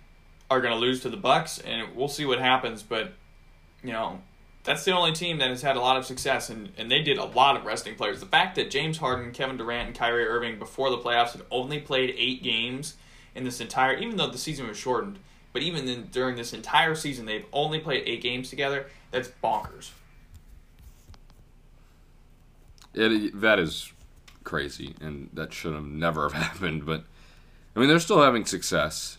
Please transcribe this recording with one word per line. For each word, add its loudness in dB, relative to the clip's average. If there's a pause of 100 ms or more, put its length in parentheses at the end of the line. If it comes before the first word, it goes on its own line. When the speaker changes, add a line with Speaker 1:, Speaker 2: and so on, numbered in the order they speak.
(500)
Speaker 1:
are 6
gonna 2
lose 2
to -4
the -8
Bucks, 2
and -6
we'll -2
see -6
what 4
happens. 2
But, -4 (720)
you -8
know, -4 (440)
that's 0
the 4
only 4
team -2
that 2
has -4
had 2
a 0
lot 6
of -2
success, -2
and, -12
and -4
they 6
did 2
a -2
lot 6
of -6
resting -6
players. -4
The -12
fact 2
that 0
James 0
Harden, -2
Kevin -4
Durant, -4
and -10
Kyrie 2
Irving -2
before -2
the 0
playoffs 2
had -14
only -2
played 0
eight -2
games -4 (400)
in -8
this -6
entire, 0
even -4
though 0
the -10
season -6
was -10
shortened, -2 (340)
but -4
even -2
then, -6
during 0
this -8
entire 2
season, -6
they've -6
only 0
played -2
eight -4
games -4
together. -2 (260)
That's -2 (140)
bonkers. -4 (3000)
Speaker 2:
It, 2
that 6
is -2 (520)
crazy, -4
and -10
that -8
should -4
have -8
never -2
have -10
<laughs> -4
happened. -4
But, -4 (720)
I 4
mean, 6
they're 8
still 6
having 6
success. -2